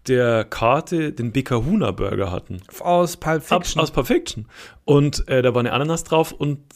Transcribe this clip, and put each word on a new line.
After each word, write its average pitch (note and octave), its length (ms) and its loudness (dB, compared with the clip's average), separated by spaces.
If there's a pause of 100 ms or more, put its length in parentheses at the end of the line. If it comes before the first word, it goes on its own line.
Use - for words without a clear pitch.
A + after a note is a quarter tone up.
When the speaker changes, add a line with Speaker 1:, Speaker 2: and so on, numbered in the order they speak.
Speaker 1:
der A#2+ 360 2
Karte D3+ 680 0
den A#2+ 180 -6
Bekahuna C3 600 0
Burger G2 400 -2
hatten. F#2 260 -8 (240)
Speaker 2:
Aus F3 360 0
Pulp D#3+ 200 -2 (140)
Speaker 1:
Ab-, F3 120 0
Speaker 2:
Fiction. - 180 -2
Speaker 1:
aus D3+ 100 0
Pulp C#3+ 160 -2
Fiction. A#3+ 380 -2 (400)
Und, C#3+ 440 2
äh, C3 120 2
da B2 140 4
war B2 60 2
eine A#2+ 100 0
Ananas D#3+ 320 -2
drauf D#3+ 300 2
und C#3+ 260 -4 (160)